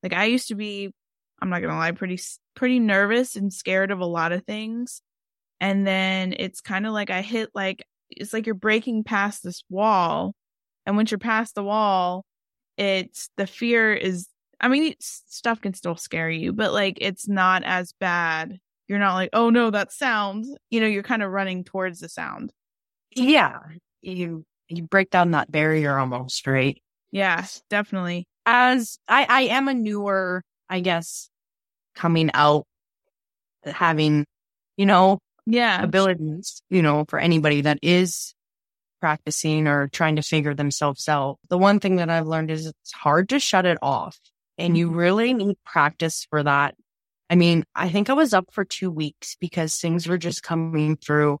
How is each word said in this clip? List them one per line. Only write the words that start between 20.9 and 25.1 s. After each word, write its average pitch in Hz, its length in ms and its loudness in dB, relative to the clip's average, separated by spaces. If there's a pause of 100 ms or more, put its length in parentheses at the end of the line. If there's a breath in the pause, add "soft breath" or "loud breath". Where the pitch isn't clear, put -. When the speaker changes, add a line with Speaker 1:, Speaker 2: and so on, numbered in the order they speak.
Speaker 1:
kinda 220 240 -2
running 185 360 -4
towards 185 360 -6
the 170 80 -16
sound. - 440 -12 (640)
Speaker 2:
Yeah. 254 420 4 (440)
You, 170 420 -6 (240)
you 170 160 -8
break 190 260 2